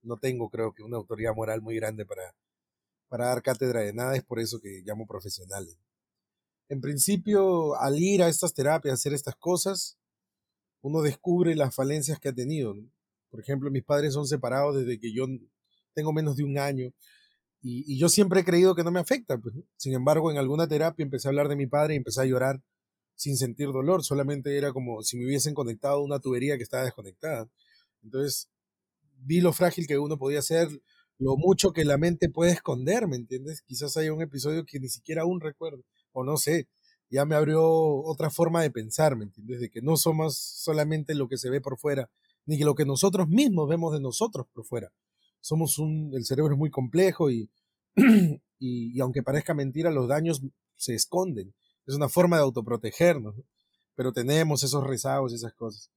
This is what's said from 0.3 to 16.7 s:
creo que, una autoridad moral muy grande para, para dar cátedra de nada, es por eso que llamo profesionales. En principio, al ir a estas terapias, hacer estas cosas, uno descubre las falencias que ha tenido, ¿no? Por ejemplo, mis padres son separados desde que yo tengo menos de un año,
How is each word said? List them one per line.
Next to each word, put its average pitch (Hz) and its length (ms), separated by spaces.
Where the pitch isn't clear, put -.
creo 110 240
que, - 100
una 117 140
autoridad 110 380
moral 110 260
muy 113 140
grande 107 300
para, 92 300
para 123 200
dar 123 160
cátedra 123 380
de 104 120
nada, 127 220
es 127 80
por 113 160
eso 113 200
que 98 240
llamo 107 220
profesionales. 95 720
En 139 120
principio, 170 960
al 139 200
ir 185 240
a 170 40
estas 165 280
terapias, 147 400
hacer 139 180
estas 135 220
cosas, 180 640
uno 147 220
descubre 170 520
las 139 200
falencias 143 440
que 143 100
ha 131 40
tenido, 127 400
¿no? 104 160
Por 110 120
ejemplo, 139 280
mis 135 140
padres 143 300
son 147 120
separados 135 500
desde 123 240
que 113 140
yo 127 140
tengo 156 200
menos 151 220
de 147 80
un 143 140
año, 135 340